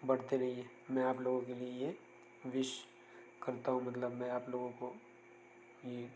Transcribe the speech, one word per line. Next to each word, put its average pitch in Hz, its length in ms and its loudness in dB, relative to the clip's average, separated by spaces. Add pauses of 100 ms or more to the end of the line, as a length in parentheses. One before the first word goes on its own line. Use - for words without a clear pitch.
बढ़ते 131 320 4
रहिए। 123 300 2 (240)
मैं 131 140 6
आप 127 160 4
लोगों 127 200 4
के 123 140 -4
लिए 123 320 -2
ये 175 120 -2 (480)
विश 131 380 0 (580)
करता 123 300 0
हूँ, 127 140 2
मतलब 123 260 -2
मैं 123 180 -2
आप 123 180 0
लोगों 123 220 -2
को 123 260 -8 (880)
ये 123 320 -6